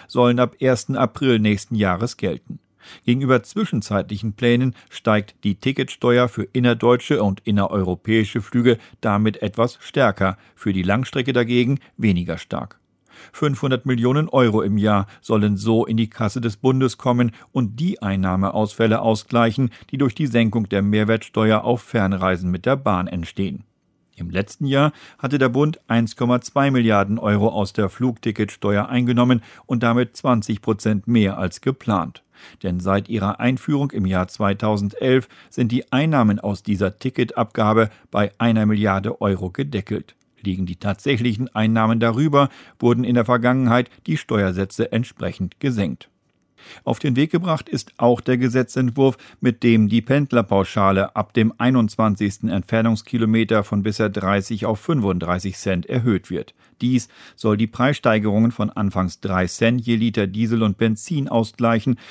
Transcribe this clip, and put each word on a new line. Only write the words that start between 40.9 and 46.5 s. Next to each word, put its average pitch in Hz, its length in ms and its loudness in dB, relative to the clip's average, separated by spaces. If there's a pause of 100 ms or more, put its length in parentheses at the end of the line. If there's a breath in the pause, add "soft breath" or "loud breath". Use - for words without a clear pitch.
Einnahmen 110 420 2
darüber, 135 520 2 (280 loud breath)
wurden 120 240 2
in 123 140 0
der 117 80 2
Vergangenheit 123 640 2 (160 soft breath)
die 156 100 -2
Steuersätze 98 760 -2
entsprechend 92 640 -6
gesenkt. 104 500 -4 (760 loud breath)